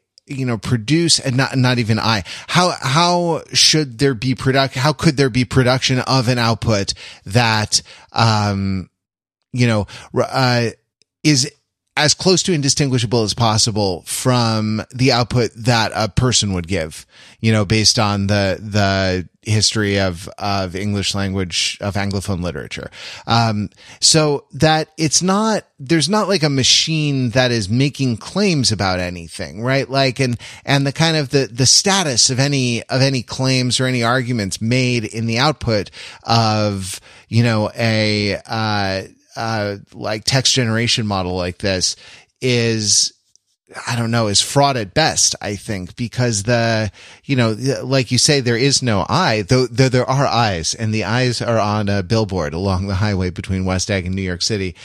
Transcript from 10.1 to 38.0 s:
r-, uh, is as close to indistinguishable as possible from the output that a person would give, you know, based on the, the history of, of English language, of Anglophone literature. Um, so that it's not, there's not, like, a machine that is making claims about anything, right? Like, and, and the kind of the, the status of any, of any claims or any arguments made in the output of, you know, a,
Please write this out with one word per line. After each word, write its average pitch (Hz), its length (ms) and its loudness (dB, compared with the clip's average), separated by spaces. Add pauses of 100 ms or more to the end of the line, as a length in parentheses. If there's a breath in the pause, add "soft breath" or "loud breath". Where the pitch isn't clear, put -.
r-, 123 160 0
uh, 123 420 2 (520)
is 147 300 2 (420)
as 147 200 2
close 180 280 2
to 190 120 0
indistinguishable 127 680 0
as 104 120 -2
possible 107 720 0
from 110 760 0 (120)
the 127 180 2
output 120 420 0
that 113 400 0
a 107 140 0
person 110 460 0
would 87 120 -4
give, 80 380 -6 (340 loud breath)
you 110 140 2
know, 107 140 2
based 107 320 2
on 101 300 0
the, 98 300 0
the 98 720 -2 (140)
history 104 580 0
of, 92 260 -4 (120)
of 98 360 -4
English 101 400 -4
language, 95 680 -4
of 101 120 -4
Anglophone 98 480 -4
literature. 69 480 -8 (360 loud breath)
Um, 110 420 0 (320 loud breath)
so 151 540 2
that 156 420 2
it's 160 240 0
not, 202 440 0 (140)
there's 147 300 0
not, 208 200 0
like, 180 140 0
a 151 60 2
machine 139 840 2
that 127 200 2
is 110 180 0
making 127 480 0
claims 170 560 0
about 95 260 0
anything, 90 640 -8
right? 127 300 0
Like, 135 280 0
and, 123 200 0 (260 loud breath)
and 139 220 0
the 139 60 -2
kind 165 260 0
of 139 100 -2
the, 139 240 2
the 123 140 0
status 175 640 2
of 123 80 0
any, 131 460 0
of 127 180 0
any 135 200 2
claims 131 580 0
or 131 40 2
any 127 180 0
arguments 117 600 -2
made 123 420 0
in 113 220 -6
the 113 140 0
output 120 500 0 (320 loud breath)
of, 107 800 0 (260 loud breath)
you 113 140 2
know, 110 340 0
a, 107 720 0